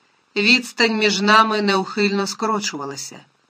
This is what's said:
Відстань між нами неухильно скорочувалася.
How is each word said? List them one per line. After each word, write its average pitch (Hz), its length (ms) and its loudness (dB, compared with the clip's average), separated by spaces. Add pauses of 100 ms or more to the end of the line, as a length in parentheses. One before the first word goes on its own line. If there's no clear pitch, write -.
(360)
Відстань 226 600 0
між 208 240 0
нами 214 420 4
неухильно 196 640 0
скорочувалася. 180 920 -8 (300)